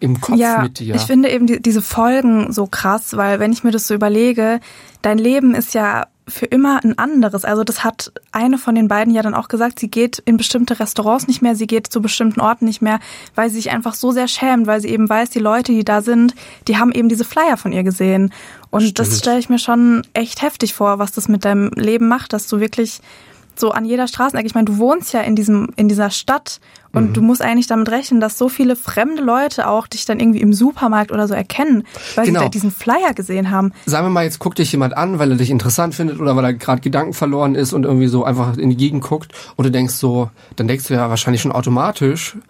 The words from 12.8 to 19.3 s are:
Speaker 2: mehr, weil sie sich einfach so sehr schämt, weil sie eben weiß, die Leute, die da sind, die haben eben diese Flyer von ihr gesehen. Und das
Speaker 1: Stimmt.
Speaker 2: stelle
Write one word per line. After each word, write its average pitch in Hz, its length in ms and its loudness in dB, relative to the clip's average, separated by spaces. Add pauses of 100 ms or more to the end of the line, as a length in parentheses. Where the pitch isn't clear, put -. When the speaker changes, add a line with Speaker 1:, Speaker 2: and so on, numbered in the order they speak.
Speaker 2:
mehr, 214 180 0 (360)
weil 226 160 0
sie 214 60 -6
sich 226 140 -6
einfach 226 220 -4
so 247 180 -2
sehr 247 160 0
schämt, 247 400 0
weil 214 140 0
sie 214 80 -6
eben 220 180 2
weiß, 220 220 0
die - 100 -6
Leute, 226 340 0
die 220 120 2
da 208 160 0
sind, 233 340 4 (320)
die 208 120 2
haben 240 140 2
eben 233 180 2
diese 233 140 0
Flyer 311 340 0
von 185 140 -6
ihr 185 100 -2
gesehen. 190 500 2 (380)
Und 214 280 0
das 226 100 0
Speaker 1:
Stimmt. 214 120 -2
Speaker 2:
stelle 247 180 0